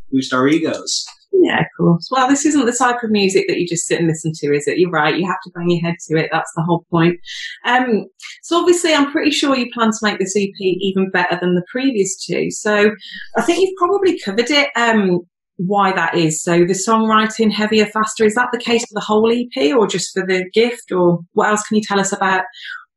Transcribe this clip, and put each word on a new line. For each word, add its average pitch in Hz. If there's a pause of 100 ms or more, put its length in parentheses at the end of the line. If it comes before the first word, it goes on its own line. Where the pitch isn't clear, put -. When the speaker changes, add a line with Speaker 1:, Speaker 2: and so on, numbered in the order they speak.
(120)
Speaker 1:
boost 131
our 127
egos. 156 (300)
Speaker 2:
Yeah, -
of 165 (100)
course. 170
Well, 262
this 277
isn't 285
the 247
type 240
of 220
music 196
that -
you 175
just 165
sit 160
and 165
listen 160
to, 143
is 147
it? 135
You're 175
right. 156
You 180
have 180
to 175
bang 175
your 170
head 170 (120)
to 156
it. 156
That's 160
the 165
whole 170
point. 170 (460)
Um, 247 (380)
so 339
obviously, 349
I'm 277
pretty 302
sure 277
you 240
plan 226
to 214
make 208
this 190
E 196
P 185
even 190
better 175
than 180
the 175
previous 254
two. 165
So 208 (460)
I 226
think 339
you've 381
probably 370
covered 233
it, 285
um, 208 (360)
why 190
that 175
is. 160
So 170
the 175
songwriting, 220
heavier, 214
faster, 214
is 214
that 247
the 240
case 233
for -
the 208
whole 214
E 247
P 277
or 214
just 185
for 190
The 185
Gift? 240
Or 175 (100)
what 208
else 214
can 214
you 214
tell 202
us 196
about 190 (540)